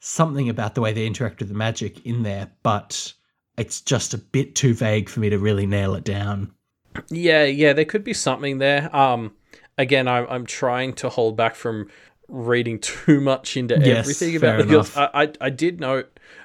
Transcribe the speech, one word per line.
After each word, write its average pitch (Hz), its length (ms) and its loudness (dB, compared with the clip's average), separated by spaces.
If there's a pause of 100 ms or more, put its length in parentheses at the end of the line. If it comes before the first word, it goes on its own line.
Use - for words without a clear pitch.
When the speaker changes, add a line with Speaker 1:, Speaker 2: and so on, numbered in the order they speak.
Speaker 1:
something 143 480 -2
about 110 280 -4
the 131 40 0
way 110 120 0
they 110 160 -4
interact 110 320 -6
with 101 80 -8
the 104 60 -10
magic 110 520 -6
in 120 160 -4
there, 101 260 -6 (140)
but - 500 -2 (440)
it's - 240 -8
just - 340 -2
a 110 40 -8
bit - 360 -4
too 127 180 2
vague 107 360 0
for - 100 -8
me 107 100 0
to 101 100 0
really 101 280 0
nail 98 300 0
it 87 80 -10
down. 101 480 -4 (580)
Speaker 2:
Yeah, 160 340 2
yeah, 143 280 4
there 151 120 2
could 202 200 -4
be 240 100 -6
something 135 440 -2
there. 143 360 0
Um, 123 380 2 (440)
again, 135 300 2
I'm, 123 240 2
I'm 123 160 -6
trying 127 480 -2
to - 140 -8
hold 110 280 0
back 113 200 0
from 107 320 -8 (400)
reading 120 500 -2
too - 420 2
much 135 360 -2
into 123 240 0
Speaker 1:
Yes, 127 180 6 (100)
Speaker 2:
everything 165 280 -2
about 156 100 4 (120)
Speaker 1:
fair 107 40 4
Speaker 2:
the 104 80 2
guilds. - 260 6
Speaker 1:
enough. 143 180 2
Speaker 2:
I, 143 100 2
I, 151 160 -2
I 135 100 -2
did 165 300 -2
note, 135 400 -4 (240)